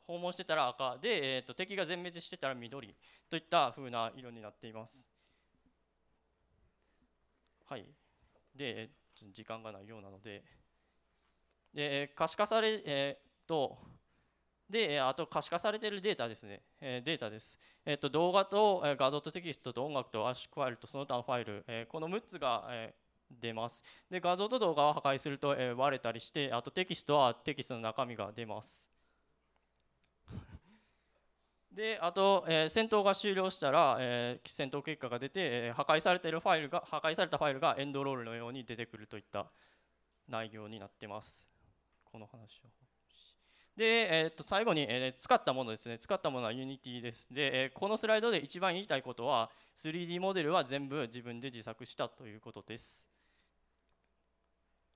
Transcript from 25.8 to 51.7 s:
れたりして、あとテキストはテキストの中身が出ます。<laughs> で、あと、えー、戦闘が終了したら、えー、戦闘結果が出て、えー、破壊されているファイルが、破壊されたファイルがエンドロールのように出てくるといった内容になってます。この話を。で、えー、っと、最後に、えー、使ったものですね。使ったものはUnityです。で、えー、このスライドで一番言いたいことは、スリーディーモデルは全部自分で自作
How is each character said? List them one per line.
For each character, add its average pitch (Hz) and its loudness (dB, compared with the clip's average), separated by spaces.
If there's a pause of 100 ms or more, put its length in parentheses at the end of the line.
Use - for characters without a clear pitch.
れ 127 -2
た 117 -2
り 113 -4
し - -12
て、 139 -2
あ 120 0
と - -8
テ 185 0
キ 180 -4
ス - -6
ト 147 6
は 127 8
テ 147 -4
キ 127 -6
ス - -10
ト 127 -6
の 113 -6
中 113 0
身 120 -8
が 104 -4
出 117 -8
ま 107 -8
す。 - -20 (1400)
<laughs> - -20
で、 214 -4
あ 175 2
と、 196 6
え 160 6
ー、 156 0
戦 220 2
闘 208 6
が 196 6
終 202 0
了 190 2
し - -8
た 139 4
ら、 139 6
え 120 0
ー、 - -14
戦 139 -4
闘 143 -4
結 151 -6
果 131 -4
が 120 -2
出 139 -4
て、 123 0
え 117 -2
ー、 - -4
破 143 0
壊 160 6
さ 175 6
れ 180 4
て 175 -4
い 160 0
る 165 0
フ - 2
ァ 170 8
イ 151 -2
ル 143 -4
が、 170 -2
破 - -4
壊 160 0
さ 202 4
れ 165 0
た 160 0
フ - 4
ァ 147 4
イ - 2
ル 135 -4
が 151 4
エ 139 -2
ン 143 -6
ド 139 -2
ロ 139 0
ー - -2
ル 120 -6
の 113 -6
よ 117 -6
う - -8
に 131 -10
出 117 -8
て 113 -6
く 113 -16
る 107 -16
と 110 -12
い 101 -12
っ - -20
た 95 -6 (760)
内 113 -6
容 107 -12
に 110 -12
な 98 -12
っ - -14
て - -16
ま 104 -10
す。 - -20 (560)
こ - -20
の 107 -16
話 110 -20
を。 123 -20 (1080)
で、 214 6
え 165 2
ー、 - 0
っ - -12
と、 - -14
最 202 2
後 220 4
に、 147 2
え 127 0
ー、 127 -10
使 - 2
っ - 4
た 139 2
も 131 0
の 117 -4
で 110 -4
す - -12
ね。 117 -8
使 - -4
っ 190 0
た 156 0
も 127 -2
の 120 -2
は 107 0
Unity 131 -8
で 117 -8
す。 - -18
で、 131 2
え - -
ー、 127 -8
こ - -2
の 214 2
ス 220 -2
ラ 220 6
イ 214 2
ド 233 2
で 190 2
一 156 -8
番 180 2
言 185 -4
い 208 -10
た 143 2
い 131 -2
こ 127 -8
と 117 -4
は、 117 4 (240)
ス 156 -6
リ 175 -4
ー - -8
デ 170 -4
ィ 175 -2
ー - -2
モ 190 0
デ 185 0
ル 151 2
は 175 4
全 139 -4
部 143 -2
自 120 -6
分 117 -10
で 131 -8
自 117 -12
作 113 -12